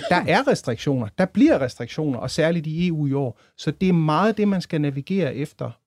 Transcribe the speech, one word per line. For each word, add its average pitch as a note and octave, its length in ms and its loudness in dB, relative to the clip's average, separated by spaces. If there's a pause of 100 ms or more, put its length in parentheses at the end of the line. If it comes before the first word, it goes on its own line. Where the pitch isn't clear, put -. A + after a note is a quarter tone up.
der F3+ 180 2
er B3 220 2
restriktioner. C3 580 -2 (120)
Der F#3+ 60 2
bliver G3+ 380 4
restriktioner, C3 560 -4
og - 120 -6
særligt D#3+ 360 0
i E3 220 -2
E E3+ 40 0
U D3+ 140 -2
i C3+ 60 0
år. C3+ 280 -4 (180)
Så - 120 -4
det F#3 180 0
er F3+ 40 4
meget E3+ 440 2
det, G#3 120 0
man G3 120 0
skal E3 200 -4
navigere D3 540 -2
efter, C3 360 -8 (160)